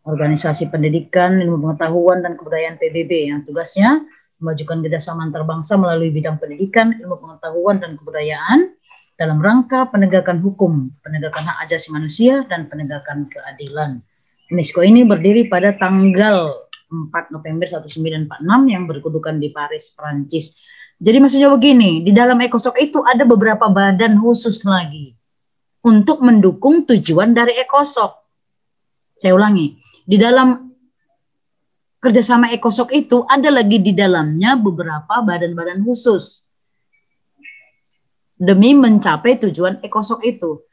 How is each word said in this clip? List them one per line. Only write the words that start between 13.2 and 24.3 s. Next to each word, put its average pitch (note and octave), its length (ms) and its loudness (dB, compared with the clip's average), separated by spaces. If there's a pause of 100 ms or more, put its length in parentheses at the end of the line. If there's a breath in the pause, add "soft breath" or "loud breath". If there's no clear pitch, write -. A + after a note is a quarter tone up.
keadilan. C#3 720 -12 (480)
unesco F3 320 -2
ini A3 240 8
berdiri G#3 480 2
pada G3 240 0
tanggal F#3+ 720 2 (420)
empat E3 400 -10
November D#3+ 380 -8
seribu D#3 240 -12
sembilan D#3+ 320 -6
ratus - 20 -14
empat D3+ 140 -16
puluh D#3 100 -8
enam A#3+ 120 4 (100)
yang F#3 160 -4
berkedudukan D#3 480 -8
di D3 160 -6
Paris, D3 420 -12
Prancis. D3 640 -8 (420 soft breath)
Jadi G#3+ 220 4
maksudnya C#4 300 4
begini, A#3 500 4
di F#3 100 2
dalam A#3+ 280 4
ekosok A#3+ 420 -2
itu D4 220 -2
ada B3 200 2
beberapa A3 480 2
badan G3 480 2
khusus A#3 460 0